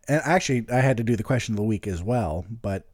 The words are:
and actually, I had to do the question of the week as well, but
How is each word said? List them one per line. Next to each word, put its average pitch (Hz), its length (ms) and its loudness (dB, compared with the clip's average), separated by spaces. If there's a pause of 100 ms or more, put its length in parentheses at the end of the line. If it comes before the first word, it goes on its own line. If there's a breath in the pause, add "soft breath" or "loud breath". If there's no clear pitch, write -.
and 151 160 2
actually, 139 440 2
I 123 120 4
had 131 160 4
to 117 80 -2
do 117 100 2
the 107 80 -2
question - 300 -2
of 104 40 -2
the 104 60 0
week 107 240 0
as 87 160 -4
well, 92 460 -2
but 104 340 -6 (100)